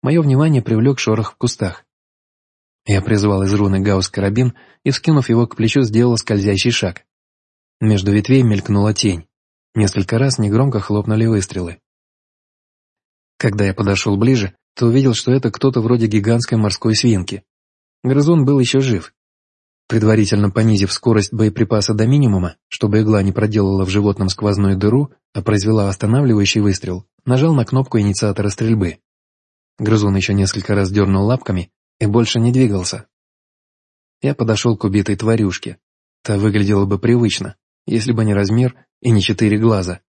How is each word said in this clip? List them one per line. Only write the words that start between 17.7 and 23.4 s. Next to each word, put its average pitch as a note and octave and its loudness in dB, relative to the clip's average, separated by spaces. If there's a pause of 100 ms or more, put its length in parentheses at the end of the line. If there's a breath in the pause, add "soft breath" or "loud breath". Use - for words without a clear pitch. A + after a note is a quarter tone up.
Грызун C#3+ 2
был C#3 2
еще B2+ 2
жив. B2 -2 (720)
Предварительно G#2+ 2
понизив G#2 0
скорость G#2+ 0
боеприпаса G#2+ 0
до G#2+ 0
минимума, G#2+ 0 (100)
чтобы A2 0
игла G#2+ 2
не G2 0
проделала G2 0